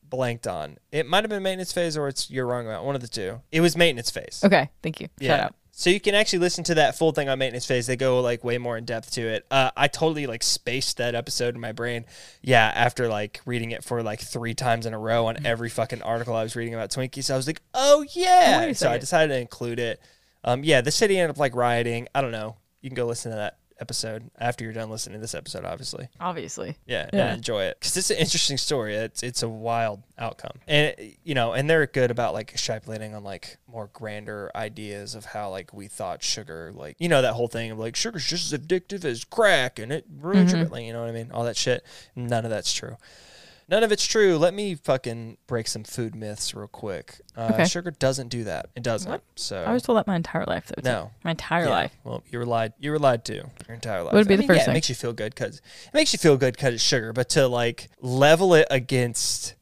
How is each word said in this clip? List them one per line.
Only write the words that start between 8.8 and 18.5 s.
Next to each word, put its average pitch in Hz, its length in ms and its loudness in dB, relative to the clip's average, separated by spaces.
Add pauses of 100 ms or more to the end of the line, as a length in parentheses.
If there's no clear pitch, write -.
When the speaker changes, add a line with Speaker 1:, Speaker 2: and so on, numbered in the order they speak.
Speaker 1:
depth 113 280 -6
to 123 100 -4
it. 113 260 -4
Uh, 135 280 4
I 139 100 4
totally, 151 400 0
like, 113 160 -8
spaced - 540 -2
that 120 180 -2
episode 120 400 -2
in 120 60 -12
my 113 100 -8
brain. 117 340 -6 (380)
Yeah, 117 320 6
after, 120 320 2
like, 107 400 -4
reading 117 240 -4
it 113 140 -10
for, 120 180 -4
like, 110 180 -6
three 117 340 -6
times 113 320 0
in 110 80 -4
a 110 40 -8
row 113 280 2
on 113 100 -2
Speaker 2:
Mm. 143 100 -4
Speaker 1:
every 117 220 0
fucking 113 340 -4
article 117 320 -4
I 113 80 0
was 110 140 -6
reading 117 180 -6
about 110 160 -6
Twinkies, 131 420 -4
I 135 40 0
was 131 100 -2
like, 160 160 -6 (120)
"Oh, 285 380 8
yeah." 359 500 8